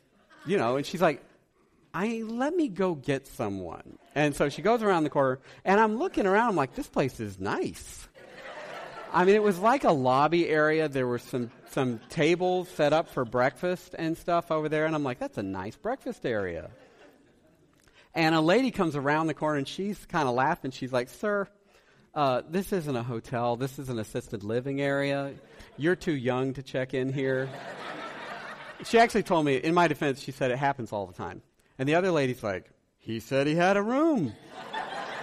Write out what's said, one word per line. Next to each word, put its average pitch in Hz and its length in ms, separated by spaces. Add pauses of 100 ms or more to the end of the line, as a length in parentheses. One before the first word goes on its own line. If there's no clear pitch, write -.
(460)
you 190 120
know, 127 200
and 143 80
she's 175 160
like, 160 200 (720)
"I, 226 320
let 254 300
me 311 140
go 185 260
get 135 320
someone." 98 720 (160)
And 147 180
so 151 140
she 143 140
goes 220 200
around 185 220
the 147 60
corner, 131 300 (260)
and 196 160
I'm 220 160
looking 320 280
around, 214 240
I'm 196 60
like, 135 200
"This 294 120
place - 320
is 101 200
nice." - 680 (1040)
I 180 140
mean, 202 100
it 214 80
was 196 160
like 240 240
a 233 80
lobby 147 560
area. 156 400
There 135 200
were 120 120
some, 120 320 (200)
some 123 280 (100)
tables 175 600
set 147 240
up 160 160
for 131 160
breakfast 135 720
and 165 200
stuff 170 320
over 156 200
there, 151 160
and 160 100
I'm 151 80
like, 127 160
"That's 277 180
a 107 60
nice 95 320
breakfast 247 500
area." 95 440 (1500)
And 160 180
a 160 80
lady 208 300
comes 160 240
around 147 320
the 151 60
corner, 151 240
and - 100
she's 196 380
kinda 147 260
laughing. 131 400
She's 127 220
like, 123 160
"Sir, 202 380 (680)
uh, 135 340
this 190 220
isn't 151 240
a 120 80
hotel. 120 540
This 135 200
is 135 120
an 120 100
assisted 110 440
living 127 360
area. 139 540 (440)
You're 170 200
too 165 180
young 127 380
to 139 100
check 131 300
in 131 180
here." 135 380 (1400)
She - 120
actually 226 260
told 160 220
me, 139 120
in 165 160
my 175 160
defense, 139 320
she 143 100
said, 127 200
"It 123 60
happens 139 360
all 101 120
the 87 80
time." 92 280 (360)
And 135 120
the 156 60
other 185 160
lady's 135 300
like, 95 280 (280)
"He 113 220
said 135 260
he 151 100
had 180 200
a 202 60
room." 240 520 (880)